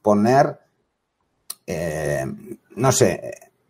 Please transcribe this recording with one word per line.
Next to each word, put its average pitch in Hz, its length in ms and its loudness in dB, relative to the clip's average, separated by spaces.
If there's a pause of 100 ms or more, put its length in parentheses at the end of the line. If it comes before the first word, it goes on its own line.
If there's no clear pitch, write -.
poner, 123 560 2 (1120)
eh, 76 580 -4 (500)
no 131 160 2
sé, 85 400 0 (380)